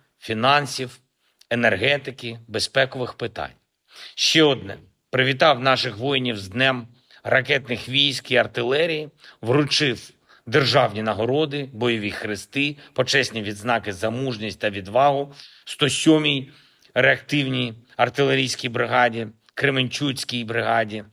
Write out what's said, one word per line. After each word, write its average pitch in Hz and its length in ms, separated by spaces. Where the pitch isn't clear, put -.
фінансів, 131 800
енергетики, 120 880
безпекових 127 680
питань. - 380
Ще - 280
одне. 98 360
Привітав 131 500
наших 127 360
воїнів 127 420
з 98 100
Днем 123 380
ракетних 127 640
військ 139 420
і 123 60
артилерії, 143 720
вручив 135 680
державні 120 560
нагороди, 131 720
бойові 110 380
хрести, 139 680
почесні 127 500
відзнаки 104 500
за 98 180
мужність 113 480
та 107 120
відвагу 135 640
сто - 240
сьомій 151 600
реактивній 127 800
артилерійській 131 720
бригаді, 117 580
Кременчуцькій 131 880
бригаді, 110 680